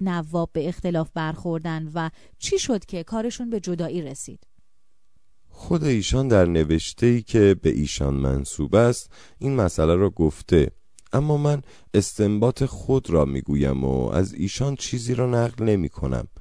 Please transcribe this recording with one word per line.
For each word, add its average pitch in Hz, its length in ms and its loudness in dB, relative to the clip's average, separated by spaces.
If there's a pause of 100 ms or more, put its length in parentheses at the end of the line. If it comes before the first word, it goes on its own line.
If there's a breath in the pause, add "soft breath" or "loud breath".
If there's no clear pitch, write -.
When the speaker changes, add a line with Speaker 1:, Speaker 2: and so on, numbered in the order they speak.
Speaker 1:
نواب 170 520 -4
به 165 160 -2
اختلاف 170 460 -2
برخوردن 160 800 -6
و 160 160 -4 (280 soft breath)
چی 381 200 -2
شد 233 260 -4
که 170 200 -10
کارشون 233 460 -6
به 214 100 -4
جدایی 170 420 -6
رسید؟ - 440 -14 (1040)
Speaker 2:
خود - 360 -2
ایشان 131 440 0
در 98 180 8
نوشته‌ای 85 760 2
که 101 400 6
به 80 80 2
ایشان 69 440 0
منسوب 69 600 -2
است، 117 360 2 (280 soft breath)
این 135 180 -2
مسئله 82 380 2
را 95 160 2
گفته، 78 600 2 (420)
اما 147 240 2
من 147 260 0 (320 soft breath)
استنباط 104 680 0
خود - 460 -2
را 80 140 4
می‌گویم 69 600 -2
و 65 240 0
از 85 260 -2
ایشان 127 420 -4
چیزی 123 380 -6
را 120 120 0
نقل 117 380 0
نمی‌کنم. 69 640 -2 (140 soft breath)